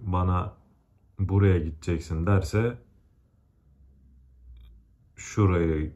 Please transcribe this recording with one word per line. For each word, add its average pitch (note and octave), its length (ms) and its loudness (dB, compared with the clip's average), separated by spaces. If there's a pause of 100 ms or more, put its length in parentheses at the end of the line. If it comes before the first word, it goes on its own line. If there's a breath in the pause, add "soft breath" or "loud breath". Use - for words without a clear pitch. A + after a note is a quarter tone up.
bana F#2 520 -2 (680)
buraya F#2+ 400 4
gideceksin D#2+ 680 -4
derse G#2 520 0 (2500)
şuraya E2 800 0